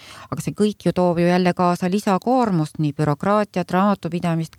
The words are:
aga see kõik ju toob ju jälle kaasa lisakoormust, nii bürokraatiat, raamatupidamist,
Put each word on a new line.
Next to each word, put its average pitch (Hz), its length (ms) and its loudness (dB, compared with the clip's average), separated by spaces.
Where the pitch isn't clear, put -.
aga 156 120 -8
see - 120 -6
kõik 208 320 -2
ju 175 80 2
toob 175 260 2
ju 170 60 4
jälle 180 320 4
kaasa 180 320 0
lisakoormust, 202 920 0
nii 147 180 0
bürokraatiat, 180 760 -2
raamatupidamist, 175 840 0